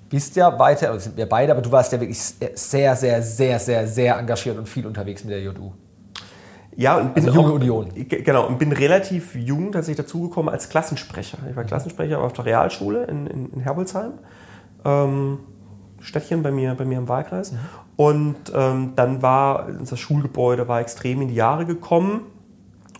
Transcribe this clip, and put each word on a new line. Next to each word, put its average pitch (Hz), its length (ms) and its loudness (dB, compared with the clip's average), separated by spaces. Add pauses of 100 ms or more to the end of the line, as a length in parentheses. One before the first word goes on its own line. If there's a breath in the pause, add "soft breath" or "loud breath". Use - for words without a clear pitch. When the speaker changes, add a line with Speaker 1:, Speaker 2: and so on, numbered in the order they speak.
Speaker 1:
bist 139 260 -2
ja 175 220 6
weiter, 143 320 6
also 110 100 -4
sind 104 180 -10
wir 110 100 -2
beide, 123 240 4
aber 120 100 2
du 117 100 -4
warst 131 200 6
ja 120 80 0
wirklich 117 180 -4
s-, - 200 -6 (180)
sehr, 139 400 2
sehr, 120 260 2
sehr, 113 380 0
sehr, 113 280 0
sehr 120 300 2
engagiert 120 400 -4
und 110 100 -10
viel 113 200 -6
unterwegs 101 360 -8
mit 107 100 -8
der 98 80 -6
J 95 180 -8
U. 95 140 -12 (1000 loud breath)
Speaker 2:
Ja, 131 220 4
und 135 160 0
bin 151 120 4
Speaker 1:
Also 131 100 4
Junge 160 140 8
Speaker 2:
auch 151 60 2
Speaker 1:
Union. 117 380 0
Speaker 2:
g-, - 300 -4
genau, 127 240 4
und 127 100 -2
bin 151 140 2
relativ 170 640 2
jung 143 380 -4
tatsächlich 156 320 -4
dazugekommen 170 460 -4
als - 180 -6
Klassensprecher. - 680 -4 (120)
Ich 127 60 -8
war 120 80 -4
Speaker 1:
Mhm. 107 40 -6
Speaker 2:
Klassensprecher 151 520 -4
auf 123 140 -2
der 120 120 -6
Realschule 190 580 0
in, 143 240 -6
in, 127 240 -8
in 131 80 -8
Herbolzheim. 185 540 -4 (720 loud breath)
Ähm, 139 540 0 (600)
Städtchen 160 420 -4
bei 147 100 -2
mir, 131 220 -2
bei 131 120 -6
mir 131 120 -4
im 123 120 -6
Wahlkreis. 170 420 -4
Speaker 1:
Mhm. 123 60 -8 (380 loud breath)
Speaker 2:
Und, 151 400 4 (200)
ähm, 131 400 0
dann 131 260 2
war 135 460 2
unser 131 300 -10
Schulgebäude 123 680 0
war 120 120 0
extrem 127 420 -4
in 135 60 -2
die 120 80 -4
Jahre 139 320 2
gekommen. 175 540 0 (800)